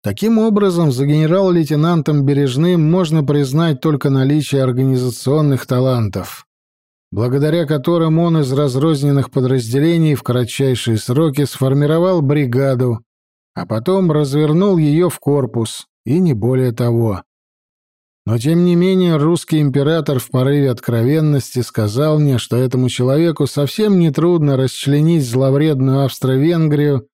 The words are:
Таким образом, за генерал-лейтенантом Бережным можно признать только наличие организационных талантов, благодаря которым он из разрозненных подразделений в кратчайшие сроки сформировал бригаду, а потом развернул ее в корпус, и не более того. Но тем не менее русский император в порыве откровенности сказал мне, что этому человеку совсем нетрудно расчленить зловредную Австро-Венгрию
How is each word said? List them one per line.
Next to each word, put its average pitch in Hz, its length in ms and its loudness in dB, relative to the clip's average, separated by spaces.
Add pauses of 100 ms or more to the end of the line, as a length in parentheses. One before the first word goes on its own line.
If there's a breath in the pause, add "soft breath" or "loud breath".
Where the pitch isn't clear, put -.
Таким 220 360 0
образом, 196 520 2
за 131 140 -2
генерал-лейтенантом 156 1200 0
Бережным 147 640 2
можно 165 340 0
признать 147 580 0
только 147 280 -2
наличие 135 540 0
организационных 131 1040 -2
талантов, 120 800 -2 (640)
благодаря 139 560 -2
которым 160 500 0
он 165 220 2
из 131 120 0
разрозненных 139 800 0
подразделений 139 840 0
в - 80 -10
кратчайшие 120 760 -2
сроки 143 480 0
сформировал 147 760 0
бригаду, 131 760 0 (520)
а 87 140 -10
потом 175 440 0
развернул 151 680 2
ее 156 300 2
в - 100 -8
корпус, 127 680 -2 (180)
и 139 140 0
не 175 160 2
более 123 380 0
того. 117 500 -2 (1040)
Но 113 140 -2
тем 165 260 2
не 175 100 2
менее 180 420 2
русский 156 440 0
император 143 560 0
в - 140 -8
порыве 135 400 0
откровенности 139 880 -2
сказал 143 600 -2
мне, 139 200 2
что - 180 -4
этому 127 320 0
человеку 143 560 0
совсем 185 540 0
нетрудно 156 580 2
расчленить 147 680 0
зловредную 135 800 0
Австро-Венгрию 147 1120 0